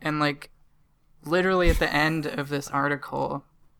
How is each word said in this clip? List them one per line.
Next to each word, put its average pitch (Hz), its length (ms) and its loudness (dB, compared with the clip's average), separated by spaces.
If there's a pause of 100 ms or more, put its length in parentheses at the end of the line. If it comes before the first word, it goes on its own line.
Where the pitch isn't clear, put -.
and, 151 180 -2
like, 147 300 -2 (760)
literally 180 460 4
at - 80 6
the 160 120 0
end 151 360 0
of 143 240 -6
this 139 180 -4
article, 139 760 -4 (360)